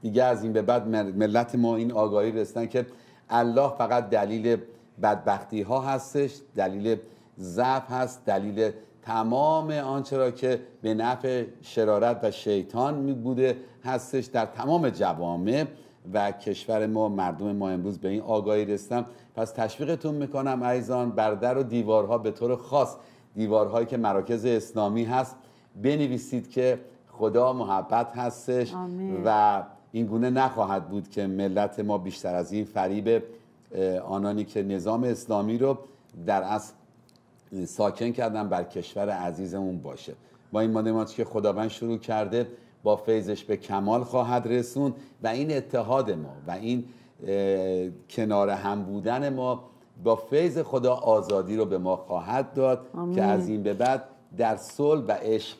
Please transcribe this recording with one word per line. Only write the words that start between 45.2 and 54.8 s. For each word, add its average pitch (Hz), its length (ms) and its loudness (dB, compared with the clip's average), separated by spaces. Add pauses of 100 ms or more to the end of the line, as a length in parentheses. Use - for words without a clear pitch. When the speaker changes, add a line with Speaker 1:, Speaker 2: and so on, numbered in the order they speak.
Speaker 1:
و 110 60 0
این 143 280 -2
اتحاد 123 540 0
ما 73 240 -6 (120)
و 85 40 -8
این، 113 340 -2 (420)
اه، 95 600 0 (220)
کنار 104 400 2
هم 101 320 -2
بودن 117 520 -2
ما 127 300 -4 (400)
با 113 120 6
فیض 151 420 0
خدا 127 360 2
آزادی 101 600 2
رو 110 80 2
به 95 140 -2
ما 90 180 0
خواهد 101 560 -4
داد 131 420 2
Speaker 2:
آمین. 175 200 -4
Speaker 1:
که 113 80 2
از 101 260 2
این 107 140 -2
به 101 120 0
بعد 127 300 2 (320)
در 110 200 2
صلح 147 480 0